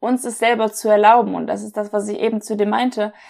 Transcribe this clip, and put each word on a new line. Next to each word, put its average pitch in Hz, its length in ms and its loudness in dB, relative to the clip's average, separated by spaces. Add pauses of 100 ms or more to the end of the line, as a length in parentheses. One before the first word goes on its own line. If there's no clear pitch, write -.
uns 247 260 -2
es 233 140 -8
selber 226 340 2
zu - 160 -4
erlauben. 208 460 6
Und - 120 -6
das 202 160 -4
ist 214 140 -14
das, 208 160 -6
was 208 140 -2
ich 208 120 -8
eben 220 220 -2
zu 214 160 -6
dir 208 80 0
meinte. 214 480 -2 (160)